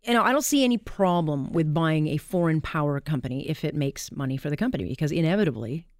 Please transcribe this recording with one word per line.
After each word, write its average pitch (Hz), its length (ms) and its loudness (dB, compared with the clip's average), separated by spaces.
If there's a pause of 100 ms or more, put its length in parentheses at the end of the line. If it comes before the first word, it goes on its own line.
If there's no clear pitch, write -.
you 240 100 0
know, 233 100 6
I 247 100 4
don't 302 100 2
see 277 220 2
any 240 120 4
problem 165 760 0
with 160 200 2
buying 156 360 2
a 151 80 -2
foreign 165 420 0
power 147 400 -2
company 135 500 -4
if 156 140 -4
it 151 100 -4
makes 139 380 -4
money 135 240 -4
for 147 140 -6
the 151 80 -2
company, 240 260 -2
because 143 300 -2
inevitably 160 720 0 (140)